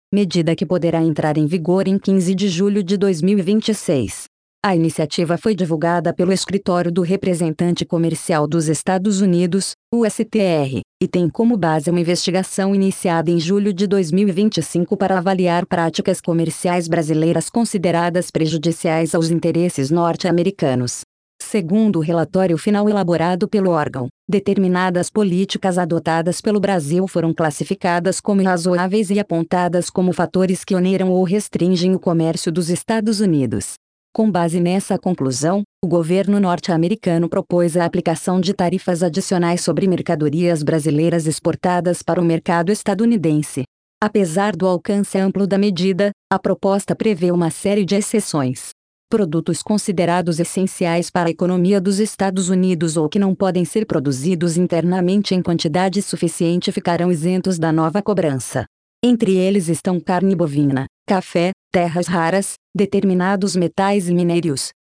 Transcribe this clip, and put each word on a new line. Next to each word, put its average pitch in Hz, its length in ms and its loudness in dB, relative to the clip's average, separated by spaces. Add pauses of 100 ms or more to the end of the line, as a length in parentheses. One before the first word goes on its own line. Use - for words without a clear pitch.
(120)
medida 170 420 0
que 165 120 -2
poderá 165 360 0
entrar 156 360 0
em 151 80 2
vigor 180 420 0
em 196 100 2
quinze 190 360 2
de 196 140 0
julho 196 340 0
de 190 160 -2
dois 180 240 0
mil 202 160 4
e 190 40 2
vinte 208 280 0
e 214 40 0
seis. 131 500 -2 (400)
A 190 120 0
iniciativa 165 600 0
foi 220 200 -2
divulgada 170 580 0
pelo 185 180 0
Escritório 180 600 0
do 180 100 0
Representante 175 840 -2
Comercial 165 600 0
dos 156 220 0
Estados 190 520 0
Unidos, 180 520 2 (200)
o 233 140 2
S 220 180 -2
T 220 140 -2
R, 147 420 0 (220)
e 185 60 0
tem 180 200 0
como 233 280 2
base 160 340 0
uma 175 80 2
investigação 180 760 -2
iniciada 190 560 0
em 175 120 2
julho 202 320 0
de 190 160 -2
dois 180 240 0
mil 196 160 2
e - 20 2
vinte 196 280 0
e 160 40 0
cinco 175 340 -2
para 190 220 0
avaliar 180 480 0
práticas 170 540 -2
comerciais 165 680 -2
brasileiras 160 640 0
consideradas 175 800 0
prejudiciais 160 840 0
aos 165 160 0
interesses 165 580 0
norte-americanos. 170 1120 0 (420)
Segundo 202 540 0
o 165 40 2
relatório 170 560 0
final 208 320 0
elaborado 180 600 0
pelo 190 220 0
órgão, 139 360 -2 (240)
determinadas 185 800 0
políticas 190 680 0
adotadas 165 640 0
pelo 208 200 0
Brasil 185 480 0
foram 165 260 0
classificadas 175 840 -2
como 196 220 2
irrazoáveis 185 680 0
e 202 80 2
apontadas 175 720 0
como 180 220 0
fatores 180 500 0
que 196 140 -2
oneram 185 340 0
ou 185 140 2
restringem 185 720 0
o - 20 -6
comércio 165 540 0
dos 165 180 -2
Estados 220 480 -2
Unidos. 143 540 0 (420)
Com 220 160 2
base 175 300 0
nessa 180 380 0
conclusão, 160 640 -2 (200)
o 180 60 -2
governo 180 500 2
norte-americano 175 920 0
propôs 175 480 0
a 170 80 2
aplicação 175 560 -2
de 175 100 -2
tarifas 180 500 -2
adicionais 175 600 0
sobre 170 260 0
mercadorias 165 760 0
brasileiras 156 640 0
exportadas 175 760 -2
para 170 180 0
o 175 40 2
mercado 170 460 0
estadunidense. 185 920 0 (360)
Apesar 202 560 0
do 170 120 -2
alcance 196 500 0
amplo 196 300 0
da 190 100 0
medida, 196 540 0 (200)
a 190 80 2
proposta 196 560 0
prevê 180 360 0
uma 175 180 2
série 196 380 -2
de 202 80 -2
exceções. 160 720 -2 (400)
Produtos 165 540 0
considerados 175 760 0
essenciais 175 720 -2
para 170 200 0
a - 20 0
economia 185 480 2
dos 190 180 0
Estados 196 520 -2
Unidos 175 480 0
ou 151 100 2
que 175 100 -2
não 196 160 2
podem 180 300 0
ser 214 220 -2
produzidos 156 720 0
internamente 180 760 0
em 180 60 2
quantidade 175 640 0
suficiente 175 680 -2
ficarão 175 400 0
isentos 180 480 0
da 160 140 0
nova 160 300 2
cobrança. 151 640 -2 (360)
Entre 226 340 2
eles 185 320 2
estão 175 300 0
carne 185 380 0
bovina, 143 500 0 (220)
café, 185 420 0 (220)
terras 175 340 0
raras, 175 460 0 (220)
determinados 190 800 0
metais 190 520 0
e 175 60 2
minérios, 170 540 0 (200)